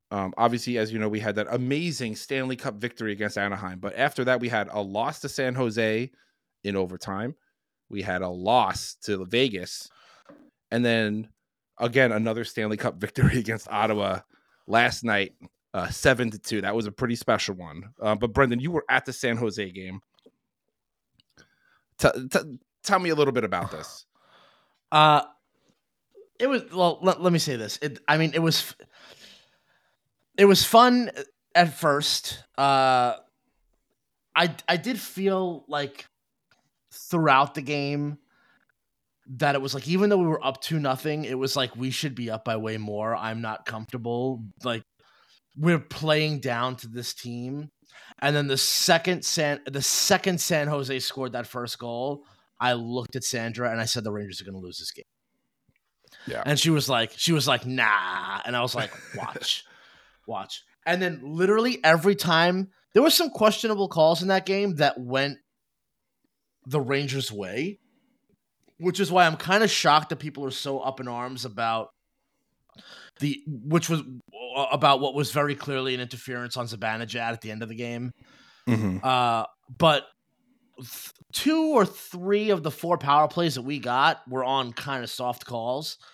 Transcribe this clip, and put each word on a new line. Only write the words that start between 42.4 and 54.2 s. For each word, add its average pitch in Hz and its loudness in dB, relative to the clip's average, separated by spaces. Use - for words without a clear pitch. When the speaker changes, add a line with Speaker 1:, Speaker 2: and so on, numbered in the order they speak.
Speaker 2:
by 113 -2
way 110 -4
more. 107 -4
I'm 113 -4
not 110 -8
comfortable." 120 -6
Like, 113 -4
we're 160 4
playing 151 0
down 127 -2
to 123 -16
this 117 -10
team. 127 -10
And 147 2
then 147 2
the 135 0
second 170 2
San, 147 0
the 139 -6
second 180 2
San 151 0
Jose 139 -2
scored 127 -6
that 120 -6
first 120 -8
goal, 123 -6
I 123 2
looked 117 -6
at 120 -10
Sandra 117 -4
and 113 -4
I 110 -2
said, 113 -2
"The 110 -4
Rangers 104 -8